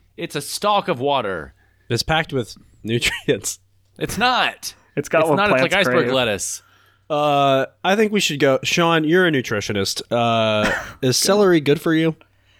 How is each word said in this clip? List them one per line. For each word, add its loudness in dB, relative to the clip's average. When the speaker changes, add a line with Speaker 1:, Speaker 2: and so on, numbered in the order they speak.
Speaker 1:
it's -10
a -6
stalk -2
of -4
water. -4
Speaker 2:
It's -2
packed -2
with -6
nutrients. -4
Speaker 1:
It's -8
not. -2
Speaker 3:
It's -6
got 2
Speaker 1:
It's 2
Speaker 3:
what 2
Speaker 1:
not. 2
It's 4
like 2
Speaker 3:
plants 2
Speaker 1:
iceberg 2
Speaker 3:
crave. -2
Speaker 1:
lettuce. -2
Speaker 2:
Uh, 2
I 2
think 2
we 0
should -2
go. 4
Sean, 2
you're 4
a 2
nutritionist. -2
Uh, 0
Speaker 3:
<laughs> -14
Speaker 2:
is 0
celery 4
good 2
for -2
you? 0